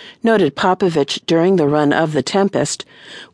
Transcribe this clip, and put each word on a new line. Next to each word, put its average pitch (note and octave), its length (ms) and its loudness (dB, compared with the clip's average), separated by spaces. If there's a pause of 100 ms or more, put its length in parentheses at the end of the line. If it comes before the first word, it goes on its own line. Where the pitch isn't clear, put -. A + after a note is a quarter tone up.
(240)
noted G#3+ 320 2
Popovich F3+ 720 0
during F3 320 2
the D3+ 100 2
run D3 240 2
of D#3 220 0
The C3+ 100 -2
Tempest, G3 600 -2 (480)